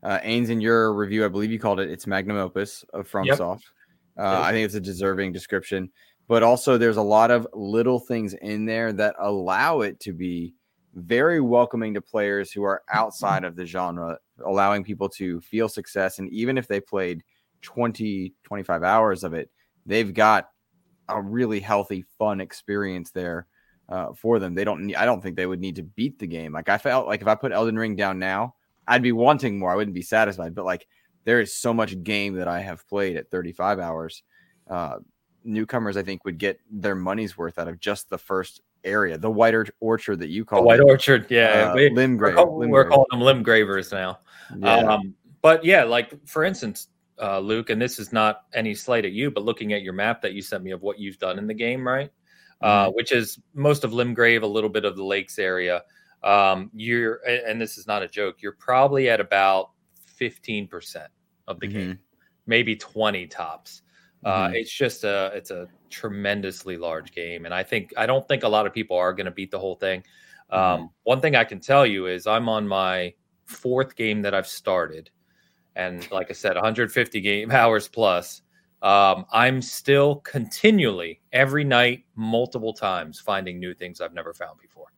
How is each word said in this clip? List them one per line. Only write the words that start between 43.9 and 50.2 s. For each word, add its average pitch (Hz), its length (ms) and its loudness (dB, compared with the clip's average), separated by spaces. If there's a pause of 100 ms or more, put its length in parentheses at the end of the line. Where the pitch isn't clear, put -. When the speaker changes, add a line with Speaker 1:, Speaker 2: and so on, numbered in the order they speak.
Speaker 2:
now. 92 280 -6 (380)
Speaker 1:
Yeah. 113 360 4
Speaker 2:
Um, 98 200 -2 (280)
but 160 220 8
yeah, 170 200 8
like, 117 300 0 (140)
for 156 160 -2
instance, 147 440 -4 (340)
uh, 98 180 -2
Luke, 110 300 -2
and 110 100 0
this 123 200 -4
is 104 120 -12
not 107 420 0
any 110 200 -2
slight 113 320 -2
at 92 60 -4
you, 127 180 -4
but 104 140 -6
looking 110 300 -4
at 104 100 -4
your 92 100 -10
map 107 300 -2